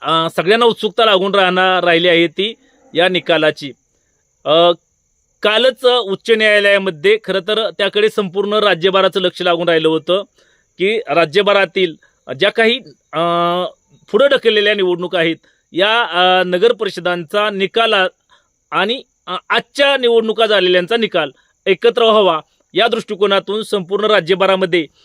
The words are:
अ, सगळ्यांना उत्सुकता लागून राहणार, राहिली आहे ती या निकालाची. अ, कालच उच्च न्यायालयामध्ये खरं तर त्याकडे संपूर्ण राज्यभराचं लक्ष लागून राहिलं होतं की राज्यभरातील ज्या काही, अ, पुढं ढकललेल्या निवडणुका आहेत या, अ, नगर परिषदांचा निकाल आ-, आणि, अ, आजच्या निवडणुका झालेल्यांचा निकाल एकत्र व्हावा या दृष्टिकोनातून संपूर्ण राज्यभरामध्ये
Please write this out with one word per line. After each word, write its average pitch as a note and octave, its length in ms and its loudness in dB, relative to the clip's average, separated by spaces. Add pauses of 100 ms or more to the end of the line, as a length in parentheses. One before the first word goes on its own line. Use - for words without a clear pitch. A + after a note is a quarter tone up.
अ, E3 280 -2
सगळ्यांना G#3+ 360 0
उत्सुकता A3 400 0
लागून G3 300 2
राहणार, F#3 480 2
राहिली E3+ 240 2
आहे E3+ 200 4
ती G3 260 -6 (400)
या F3 160 2
निकालाची. D#3 640 -2 (720)
अ, E3 260 4 (680)
कालच A3+ 440 0
उच्च A3+ 460 0
न्यायालयामध्ये G3+ 920 2
खरं F#3+ 240 -4
तर G#3+ 220 -2
त्याकडे G3+ 400 -2
संपूर्ण G3+ 440 -4
राज्यभराचं F#3+ 680 0
लक्ष F3+ 200 -4
लागून F3 280 0
राहिलं D#3+ 200 2
होतं F3 340 -2 (540)
की G3+ 300 -2
राज्यभरातील F3+ 880 0 (440)
ज्या F#3+ 100 0
काही, A3+ 300 0 (340)
अ, D#3 60 -4 (920)
पुढं C4 160 4
ढकललेल्या G#3+ 460 0
निवडणुका F3+ 460 -2
आहेत E3 160 -2 (360)
या, G#3+ 320 0
अ, F3+ 400 2
नगर F3+ 300 2
परिषदांचा F3+ 760 -4
निकाल G3+ 440 -2
आ-, F#3+ 140 2 (640)
आणि, G3+ 320 -4 (240)
अ, F3+ 80 -6 (140)
आजच्या C#4 480 0
निवडणुका A3+ 480 0
झालेल्यांचा F3+ 520 2
निकाल F3 340 -2 (340)
एकत्र A3+ 380 0
व्हावा G#3 360 2 (340)
या G#3 140 0
दृष्टिकोनातून G3+ 760 -2
संपूर्ण G3+ 420 -4
राज्यभरामध्ये F#3 800 0 (200)